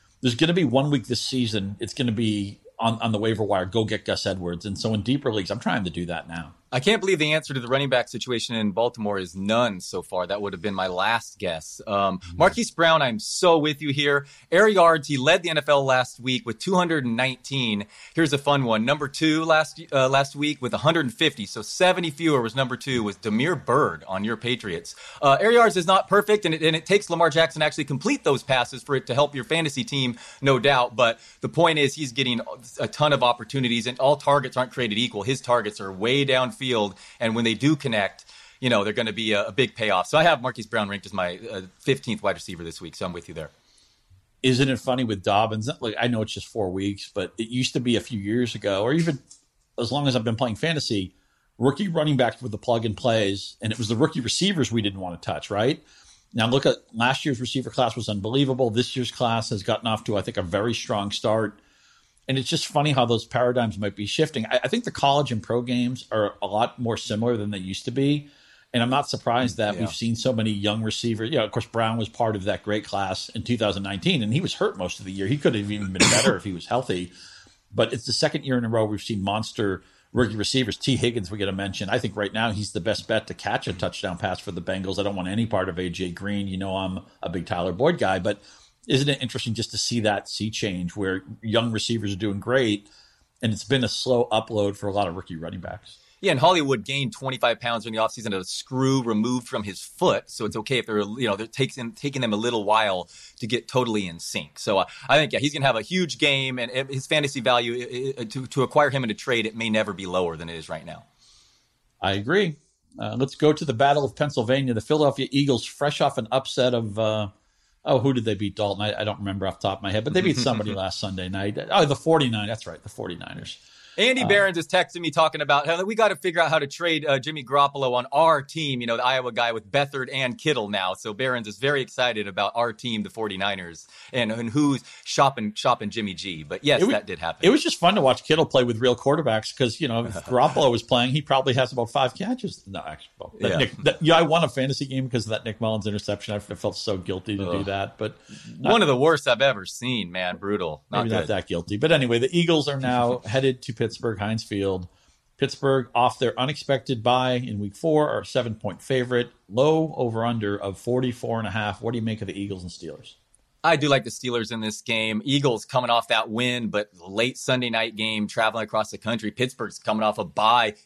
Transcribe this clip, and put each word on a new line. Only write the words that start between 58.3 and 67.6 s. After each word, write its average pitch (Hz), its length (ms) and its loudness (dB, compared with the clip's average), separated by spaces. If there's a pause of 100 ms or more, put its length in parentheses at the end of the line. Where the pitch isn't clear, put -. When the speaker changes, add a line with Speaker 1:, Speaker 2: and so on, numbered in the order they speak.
Speaker 1:
This 120 260 0
year's 123 140 -4
class 113 400 0
has 101 120 -4
gotten 110 240 -2
off 110 180 -2
to, 107 120 -2
I 95 60 0
think, - 160 -6
a 98 40 0
very 101 320 0
strong 101 360 -4
start. 110 500 0 (640)
And 131 120 0
it's 123 100 -2
just - 200 -2
funny 143 240 2
how 127 120 4
those 113 220 2
paradigms 120 520 0
might 101 160 -4
be 104 120 -6
shifting. 147 400 -2
I, 127 180 0
I 131 40 -4
think 233 160 -2
the - 60 -8
college 139 400 2
and 113 120 -2
pro 117 180 -2
games 123 500 -2
are 107 300 0
a 101 60 -4
lot 107 320 -2
more 117 180 -2
similar 117 400 -2
than 104 140 -4
they 101 80 -6
used 92 260 -8